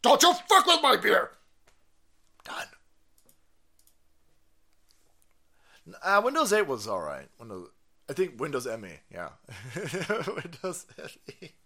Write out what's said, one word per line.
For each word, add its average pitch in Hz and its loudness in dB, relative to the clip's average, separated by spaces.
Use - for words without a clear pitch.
Don't 320 6
you 349 8
fuck 381 6
with 330 4
my 269 4
beer! - 2
Done. - -10
Uh, 202 4
Windows 262 0
eight 208 2
was 110 -6
all 95 -4
right. 71 -8
Windows, 101 -14
I 147 -8
think 151 -4
Windows 131 -4
M 113 -8
E, 90 -14
yeah. 87 -12
<laughs> 180 -8
Windows 175 -10
M - -16
E. 165 -20